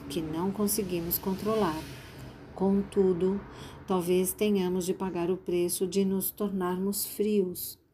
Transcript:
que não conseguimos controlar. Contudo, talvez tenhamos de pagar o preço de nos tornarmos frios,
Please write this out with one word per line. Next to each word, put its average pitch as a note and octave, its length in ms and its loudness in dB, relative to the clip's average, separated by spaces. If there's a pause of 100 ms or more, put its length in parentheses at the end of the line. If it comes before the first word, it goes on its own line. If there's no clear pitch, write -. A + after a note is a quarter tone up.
que E3+ 120 -2
não D#3+ 300 -2
conseguimos F3+ 680 0
controlar. F#3+ 640 0 (760)
Contudo, G3 840 4 (480)
talvez F3+ 460 2
tenhamos F#3 520 2
de F3+ 80 0
pagar F3 380 -2
o F3+ 60 2
preço F3 500 0
de G3 180 2
nos F#3+ 240 0
tornarmos F#3+ 760 -2
frios, G3+ 720 0 (140)